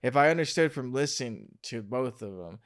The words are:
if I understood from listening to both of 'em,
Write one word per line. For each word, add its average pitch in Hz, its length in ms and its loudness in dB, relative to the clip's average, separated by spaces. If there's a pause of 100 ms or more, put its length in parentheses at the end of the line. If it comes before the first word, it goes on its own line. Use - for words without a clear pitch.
if 127 140 2
I 143 140 8
understood 160 420 2
from 127 200 -6
listening 131 680 -4
to 117 200 -8
both 120 400 -4
of 101 120 -10
'em, 90 320 -12